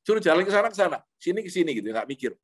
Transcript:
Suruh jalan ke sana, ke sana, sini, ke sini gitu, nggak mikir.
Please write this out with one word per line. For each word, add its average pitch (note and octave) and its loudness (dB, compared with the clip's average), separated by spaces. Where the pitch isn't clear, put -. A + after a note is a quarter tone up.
Suruh G#3+ 2
jalan F3 4
ke G3 0
sana, G#3 4
ke F#3 -12
sana, F3 2
sini, F#3+ -2
ke F#3 -12
sini E3 0
gitu, G#2+ -4
nggak A2 -4
mikir. C3 -6